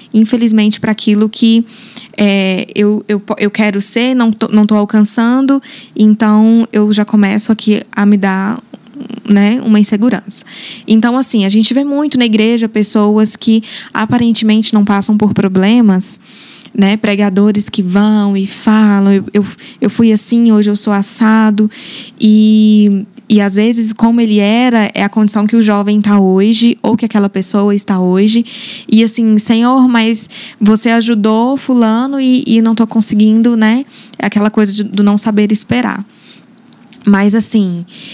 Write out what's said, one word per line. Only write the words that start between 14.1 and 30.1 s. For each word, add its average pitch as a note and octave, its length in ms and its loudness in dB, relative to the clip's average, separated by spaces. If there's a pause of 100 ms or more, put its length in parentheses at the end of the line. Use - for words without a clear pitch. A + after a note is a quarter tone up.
não G#3 100 2
passam G#3 320 0
por G#3 160 0
problemas, F#3+ 880 0 (540)
né? G3+ 240 0
Pregadores G3+ 720 0
que - 120 -2
vão G3+ 540 0
e G3 100 -4
falam, G3+ 680 2
"Eu, F#3+ 180 0
eu, G#3 140 0 (340)
eu - 80 0
fui A3+ 240 2
assim, A#3 400 0
hoje G#3 180 2
eu G#3 60 -2
sou G#3 160 -4
assado", G#3+ 800 0 (500)
e, G#3+ 840 2 (220)
e G#3+ 120 4
às G3+ 160 0
vezes A3 360 0
como A#3 280 0
ele G#3+ 180 0
era, A3+ 560 0
é - 80 -2
a G3+ 60 -2
condição G#3+ 380 0
que A3 100 0
o A3+ 60 4
jovem G#3 380 0
tá G#3 200 2
hoje, G#3+ 640 2
ou G#3+ 140 0
que A3 80 -4
aquela G#3 240 -2
pessoa G3+ 460 -2
está G3 260 -2
hoje, G3+ 440 0 (460)
e A3 120 4
assim, A3 360 0
"Senhor, B3 500 2
mas A3+ 400 0 (320)